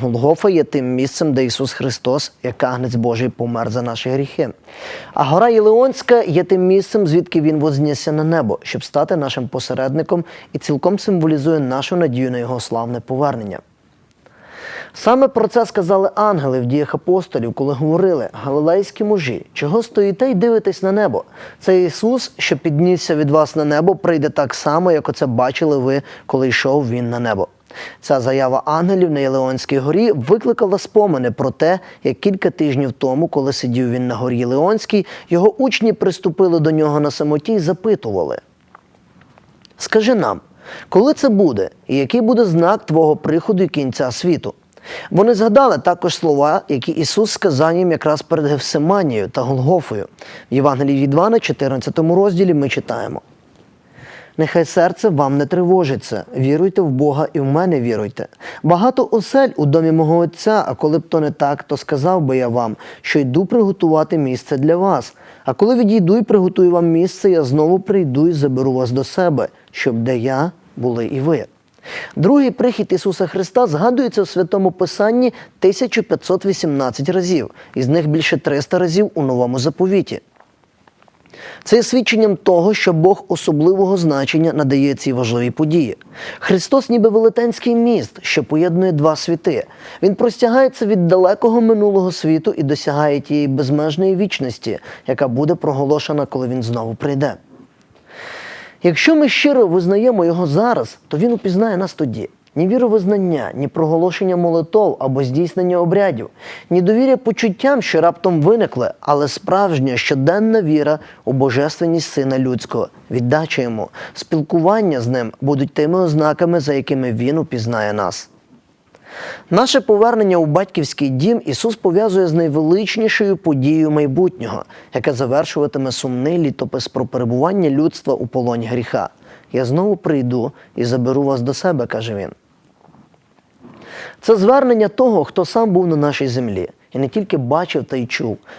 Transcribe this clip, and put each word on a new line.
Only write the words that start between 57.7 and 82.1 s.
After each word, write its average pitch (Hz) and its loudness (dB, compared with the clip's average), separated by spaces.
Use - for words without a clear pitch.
віруйте. 107 -4
Багато 220 2
осель 254 2
у 151 0
домі 160 2
мого 160 2
Отця, 170 0
а 131 -4
коли 151 0
б 165 -8
то 165 0
не 147 0
так, 139 -2
то 143 -4
сказав 160 0
би 131 0
я 127 0
вам, 117 -2
що - 0
йду 139 0
приготувати 180 0
місце 135 -2
для 156 2
вас. 180 -2
А 135 -2
коли 226 2
відійду 208 4
і 240 2
приготую 185 4
вам 170 2
місце, 175 0
я 165 2
знову 156 2
прийду 165 0
і 175 2
заберу 135 0
вас 127 -2
до 135 -2
себе, 156 0
щоб 123 -2
де 120 -2
я, 135 -2
були 117 -2
і 135 -6
ви". 151 -2
Другий 247 4
прихід 240 -2
Ісуса 185 -2
Христа 196 0
згадується 214 0
у 185 -2
Святому 185 0
Писанні 226 0
тисячу 208 0
п'ятсот 185 -2
вісімнадцять 139 -2
разів, 175 0
із 131 -2
них 156 2
більше 156 0
триста 139 -2
разів 180 0
у 160 -4
Новому 127 0
Заповіті. 175 -2
Це - 2
є 233 4
свідченням 220 0